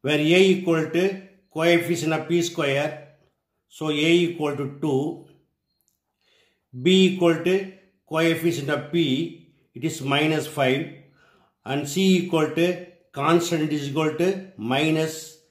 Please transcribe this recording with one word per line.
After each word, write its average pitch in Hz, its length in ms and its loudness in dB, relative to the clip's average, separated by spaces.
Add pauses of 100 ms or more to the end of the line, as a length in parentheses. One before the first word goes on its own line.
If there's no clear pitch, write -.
where 147 160 0 (140)
A 180 60 6 (100)
equal 160 420 2
to 170 100 0 (540)
coefficient 165 600 0
of 151 120 -4
P 170 100 0 (100)
square, 143 360 -2 (920)
so 156 80 -8 (240)
A - 20 4 (160)
equal 147 340 -4
to 135 60 -4 (160)
two, 139 180 0 (1800)
B 185 100 6 (120)
equal 175 280 4 (120)
to 185 80 2 (580)
coefficient 160 640 0
of 135 160 -8
P, 170 100 2 (720)
it 127 140 -8
is - 60 -10 (180)
minus 151 320 0 (120)
five, 139 260 0 (880)
and 147 100 -4 (120)
C 190 120 2 (140)
equal 156 280 0 (120)
to 175 80 2 (520)
constant, 156 580 0
is 139 120 -6
equal 156 320 -2
to 180 60 2 (460)
minus 156 420 0 (340)